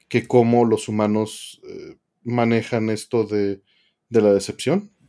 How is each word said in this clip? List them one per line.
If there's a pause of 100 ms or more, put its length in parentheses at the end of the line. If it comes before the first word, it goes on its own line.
que
cómo
los
humanos,
eh, (260)
manejan
esto
de, (480)
de
la
decepción, (180)